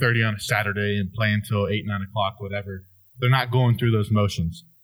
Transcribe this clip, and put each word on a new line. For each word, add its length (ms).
thirty 240
on 100
a 60
Saturday 580
and 140
playing 360
till 200
eight, 180
nine 160
o'clock, 360
whatever. 480
They're 100
not 220
going 260
through 140
those 180
motions. 540